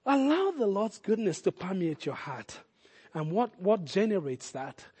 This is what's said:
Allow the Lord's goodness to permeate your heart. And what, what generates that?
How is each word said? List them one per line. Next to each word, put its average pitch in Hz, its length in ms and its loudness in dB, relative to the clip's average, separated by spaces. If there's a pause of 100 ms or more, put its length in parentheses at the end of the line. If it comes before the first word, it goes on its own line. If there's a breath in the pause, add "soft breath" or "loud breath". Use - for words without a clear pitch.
Allow 294 460 4
the 269 140 0
Lord's 202 320 -2
goodness 214 440 0
to 175 100 2
permeate 175 540 -4
your 139 80 -2
heart. - 460 -12 (520 soft breath)
And 156 200 -4
what, 226 280 -2
what 196 240 2
generates 180 680 0
that? 135 320 -10 (160 soft breath)